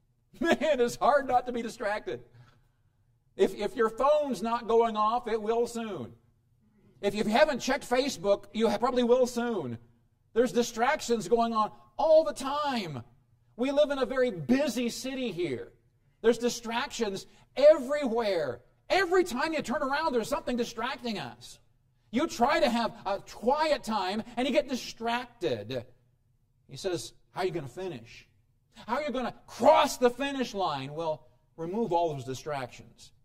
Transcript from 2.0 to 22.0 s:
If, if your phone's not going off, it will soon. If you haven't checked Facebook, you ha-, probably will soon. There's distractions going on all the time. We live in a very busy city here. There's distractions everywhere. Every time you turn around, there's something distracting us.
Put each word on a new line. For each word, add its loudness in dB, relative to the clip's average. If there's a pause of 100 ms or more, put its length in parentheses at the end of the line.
If, 4
if -4
your 2
phone's 2
not -4
going 2
off, 0
it -2
will 0
soon. -8 (880)
If 0
you 0
haven't 4
checked -2
Facebook, 0
you 2
ha-, 0
probably 2
will 6
soon. -4 (560)
There's 2
distractions 0
going -2
on 0 (280)
all 6
the -2
time. -4 (540)
We 0
live 4
in -2
a 0
very 0
busy 0
city -6
here. -6 (500)
There's 6
distractions -4 (300)
everywhere. 4 (280)
Every 4
time -2
you -2
turn -4
around, -2
there's 0
something -4
distracting -6
us. -14 (520)